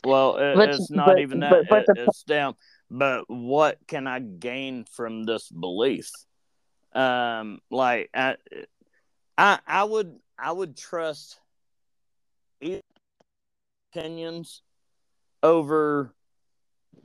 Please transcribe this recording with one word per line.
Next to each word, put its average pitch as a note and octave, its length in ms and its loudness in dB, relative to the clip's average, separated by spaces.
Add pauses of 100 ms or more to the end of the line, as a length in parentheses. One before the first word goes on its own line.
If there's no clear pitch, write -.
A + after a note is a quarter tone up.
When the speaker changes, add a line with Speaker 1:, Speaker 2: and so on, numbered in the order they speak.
Speaker 1:
well, C3+ 360 4
it, C#3 180 2
Speaker 2:
But, G#3 140 6
Speaker 1:
it's C#3+ 200 -4
not D3 160 0
Speaker 2:
but, - 140 8
Speaker 1:
even C#3 200 -4
that. - 100 0
Speaker 2:
but, E3 180 6
but - 120 6
Speaker 1:
It, - 80 -2
Speaker 2:
the - 160 4
Speaker 1:
it's - 200 -2
them. C#3+ 300 -2 (360)
But C3 380 -2
what B2+ 480 0 (100)
can C#3 220 -8
I B2+ 100 -6
gain B2 720 -10
from A2+ 340 -10
this A2 260 -4
belief? F#2 600 -4 (840)
Um, A#2+ 680 -2 (100)
like, B2 440 -2
I, C3 220 -2 (1040)
I, G3 280 4
I F#3 180 0
would, G#3+ 320 -4 (220)
I C3 120 -6
would E3+ 260 -8
trust D#3+ 640 -10 (2500)
opinions E3 680 -12 (800)
over D3+ 680 2 (920)